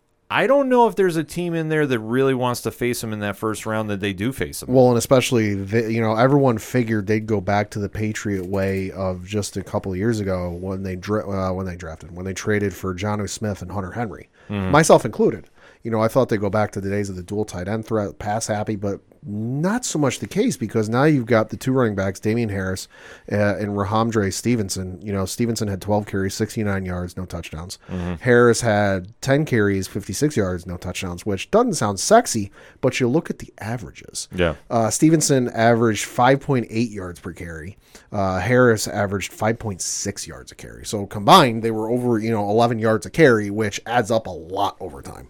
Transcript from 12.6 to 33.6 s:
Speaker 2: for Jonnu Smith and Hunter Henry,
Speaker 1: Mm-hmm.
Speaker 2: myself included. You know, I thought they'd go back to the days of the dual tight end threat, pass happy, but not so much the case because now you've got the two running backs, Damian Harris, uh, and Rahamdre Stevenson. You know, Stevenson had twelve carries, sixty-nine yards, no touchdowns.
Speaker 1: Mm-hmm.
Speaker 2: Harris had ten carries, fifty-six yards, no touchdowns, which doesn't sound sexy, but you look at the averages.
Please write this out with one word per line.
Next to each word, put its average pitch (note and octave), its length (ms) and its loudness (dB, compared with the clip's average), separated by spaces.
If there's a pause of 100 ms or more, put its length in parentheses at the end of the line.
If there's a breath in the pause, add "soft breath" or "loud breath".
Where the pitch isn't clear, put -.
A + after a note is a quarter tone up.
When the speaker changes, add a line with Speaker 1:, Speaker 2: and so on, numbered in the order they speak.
Speaker 2:
for F#2+ 220 -6
Jonnu G#2 340 -4
Smith G#2 320 -6
and F2+ 100 -10
Hunter F#2 200 -8
Henry, G#2 380 -8 (200 soft breath)
Speaker 1:
Mm-hmm. G2+ 220 -2
Speaker 2:
myself D#3 340 8
included. A#2+ 440 0 (340 soft breath)
You A2+ 80 -6
know, A2 100 2
I A2+ 60 4
thought B2 220 2
they'd G#2+ 120 0
go G#2 80 0
back G#2 220 0
to G2+ 100 -6
the G2 80 -4
days G2+ 200 -2
of F#2+ 80 -10
the F2 60 -10
dual G#2 220 -4
tight F2+ 220 -8
end A2 180 -4
threat, G#2+ 340 -2
pass G#2+ 280 -4
happy, G#2+ 300 -2
but G2 220 -4 (300)
not C#3 540 -2
so - 160 -4
much C#3 200 0
the G#2+ 80 -6
case G#3 280 0
because A2 320 -2
now A#2+ 160 2
you've C#3+ 220 4
got A2 240 2
the G#2 80 -6
two C3 160 -2
running A#2 220 2
backs, F#2+ 240 -2
Damian A2+ 300 0
Harris, F#2+ 380 -4 (420 loud breath)
uh, G#2+ 60 -2 (220)
and G#2 180 -2
Rahamdre G#2+ 560 2
Stevenson. F#2+ 720 -2
You G#2 100 -8
know, G2 140 0
Stevenson A2+ 420 -2
had F#2+ 140 -4
twelve G#2 240 0
carries, F#2+ 280 -2
sixty-nine G2+ 520 -2
yards, F2+ 320 -6
no F#2 80 -8
touchdowns. F2 520 -12 (120)
Speaker 1:
Mm-hmm. F2+ 240 -6 (100)
Speaker 2:
Harris A#2+ 380 6
had G#2 600 0
ten C#3 220 2
carries, G2+ 440 0
fifty-six A#2 500 -4
yards, F2+ 280 -2
no F2+ 120 -8
touchdowns, F2+ 480 -8
which G#2 260 -4
doesn't A3+ 220 4
sound G#2 260 -2
sexy, A#2 520 2 (280 loud breath)
but B2+ 220 0
you B2 80 4
look D#3 200 0
at - 100 -10
the - 200 -16
averages. - 760 -10